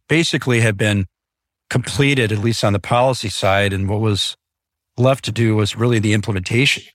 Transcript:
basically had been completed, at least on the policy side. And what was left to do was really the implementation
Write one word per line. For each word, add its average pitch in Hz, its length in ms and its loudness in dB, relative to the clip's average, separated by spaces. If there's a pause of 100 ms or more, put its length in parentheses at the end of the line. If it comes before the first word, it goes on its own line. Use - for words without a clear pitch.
basically 147 520 0
had 107 180 0
been 104 280 0 (640)
completed, 123 640 0
at 107 60 -2
least 113 260 -2
on 104 80 2
the 101 60 0
policy 123 500 0
side. 98 440 0
And 95 160 -2
what 104 120 -2
was 107 360 -2 (600)
left 131 300 2
to 113 60 -6
do 110 220 2
was 107 220 0
really 117 220 2
the 104 160 2
implementation 107 680 -2 (100)